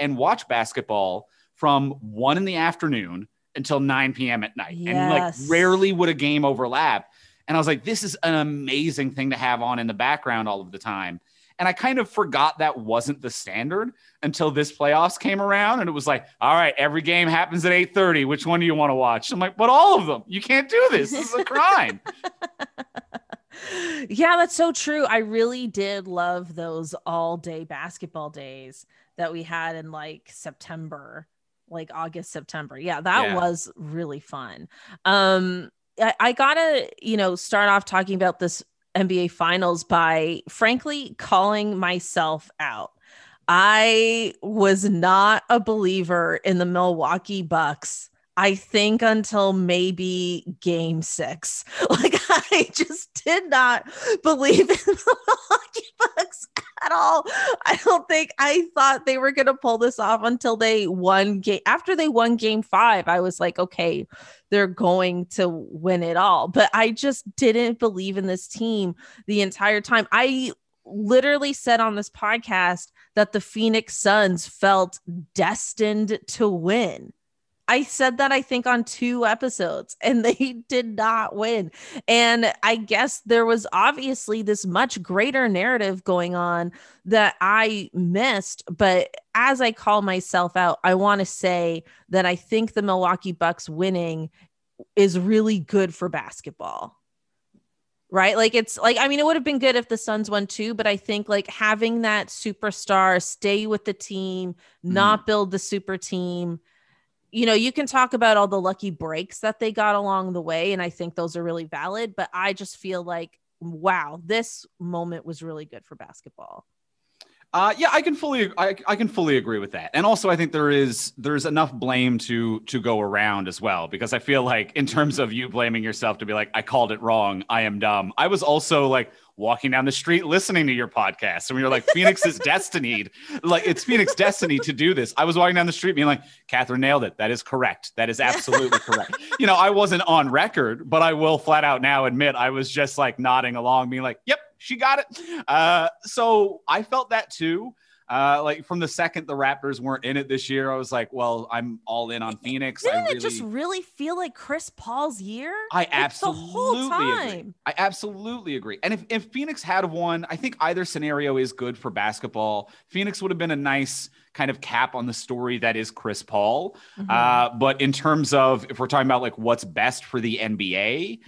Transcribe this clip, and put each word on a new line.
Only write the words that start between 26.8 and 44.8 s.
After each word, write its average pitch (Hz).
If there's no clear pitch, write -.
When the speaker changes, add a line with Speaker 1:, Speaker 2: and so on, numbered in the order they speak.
Speaker 2:
all-day 165
basketball 160
days 135
that 170
we 165
had 165
in, 160
like, 156
September, 156
like, 165
August, 165
September. 147
Yeah, 160
that 185
Speaker 1:
Yeah. 208
Speaker 2:
was 175
really 151
fun. 107
Um, 185
I, 220
I 240
gotta, 294
you 220
know, 185
start 202
off 196
talking 190
about 185
this -
N 190
B 180
A 175
Finals 175
by, 165
frankly, 269
calling 208
myself 175
out. 127
I 220
was 196